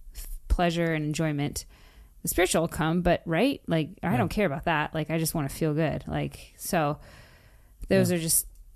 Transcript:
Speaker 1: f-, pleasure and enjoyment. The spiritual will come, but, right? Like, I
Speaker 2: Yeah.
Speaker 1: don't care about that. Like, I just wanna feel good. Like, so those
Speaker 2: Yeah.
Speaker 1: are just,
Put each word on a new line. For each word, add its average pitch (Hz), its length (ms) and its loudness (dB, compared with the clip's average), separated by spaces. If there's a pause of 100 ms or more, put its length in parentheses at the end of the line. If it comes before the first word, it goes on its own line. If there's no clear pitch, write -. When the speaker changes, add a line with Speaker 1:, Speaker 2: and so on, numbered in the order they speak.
(140)
Speaker 1:
f-, - 140 -14 (200)
pleasure 170 460 2
and 151 120 0
enjoyment. 151 600 -2 (580)
The 175 60 -6
spiritual 175 320 2
will 165 60 2
come, 165 340 0
but, 170 240 4
right? 180 420 0
Like, 160 220 2 (140)
I 170 80 0
Speaker 2:
Yeah. - 60 2
Speaker 1:
don't 208 120 2
care 208 180 2
about 139 180 -4
that. 151 300 0
Like, 151 160 -2
I 165 80 0
just 160 160 0
wanna 143 140 -2
feel 156 260 0
good. 151 320 0
Like, 147 500 -6
so 151 400 0 (920)
those 190 220 6
Speaker 2:
Yeah. 175 60 2
Speaker 1:
are - 20 -2
just, 160 260 0 (300)